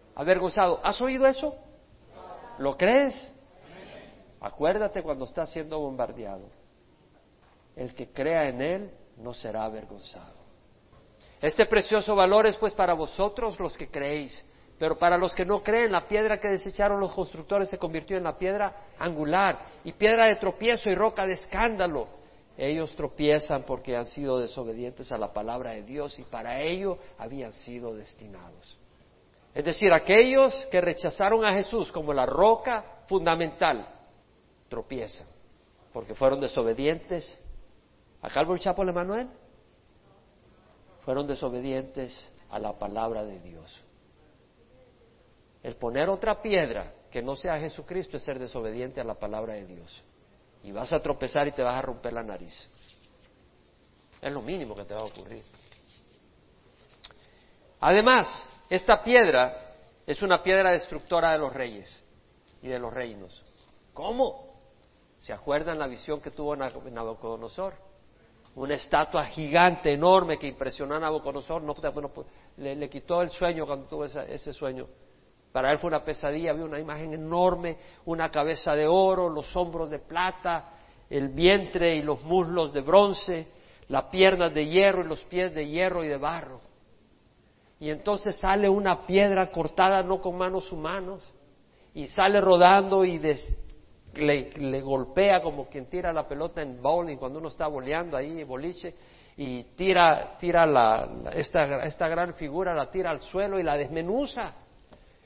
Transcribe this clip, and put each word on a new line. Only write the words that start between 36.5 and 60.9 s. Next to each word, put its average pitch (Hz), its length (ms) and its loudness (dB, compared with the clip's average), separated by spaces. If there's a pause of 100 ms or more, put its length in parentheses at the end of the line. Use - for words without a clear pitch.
a - 80 -10
Calvary 165 300 0
Chapel 190 300 -2
Emanuel, 190 400 -4 (1800)
fueron 143 240 -2
desobedientes 131 1080 -8 (160)
a 104 80 -8
la 107 140 -6
palabra 107 520 -6
de 101 140 -12
Dios. 85 420 -20 (1800)
El 120 140 -12
poner 127 320 -2
otra 208 340 -2
piedra 143 500 0 (160)
que 123 140 -8
no 135 140 -6
sea 165 200 -4
Jesucristo 156 600 -8
es 131 80 -12
ser 139 120 -8
desobediente 123 640 -8
a 120 40 -6
la 113 100 -8
palabra 107 400 -8
de 104 100 -14
Dios. 87 380 -20 (600)
Y 98 80 -16
vas 117 200 -8
a 156 80 2
tropezar 143 460 -2
y 147 60 -4
te 139 100 -2
vas 123 120 0
a 131 80 -4
romper 120 300 -8
la 117 120 -8
nariz. - 440 -16 (1500)
Es 139 120 -8
lo 143 100 -8
mínimo 131 320 -8
que 101 80 -12
te 98 100 -14
va 107 100 -8
a - 20 -8
ocurrir. 104 400 -16 (2250)
Además, 214 680 4 (240)
esta 185 360 4
piedra 165 720 4 (300)
es 147 160 -6
una 185 220 2
piedra 190 300 4
destructora 165 580 0